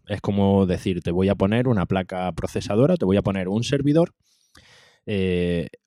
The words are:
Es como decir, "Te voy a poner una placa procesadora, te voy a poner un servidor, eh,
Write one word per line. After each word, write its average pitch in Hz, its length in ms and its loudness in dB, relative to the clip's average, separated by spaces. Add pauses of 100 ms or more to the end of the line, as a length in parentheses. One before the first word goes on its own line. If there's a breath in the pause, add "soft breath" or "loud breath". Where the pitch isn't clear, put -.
Es 95 140 -6
como 98 460 2
decir, 90 360 -2
"Te 90 80 -4
voy 92 180 0
a 98 60 2
poner 107 340 0
una 101 180 0
placa 92 460 -4
procesadora, 110 640 0
te - 80 -2
voy 95 120 2
a 98 60 2
poner 95 260 -2
un 110 160 -2
servidor, 147 480 2 (960 soft breath)
eh, 90 600 0 (180)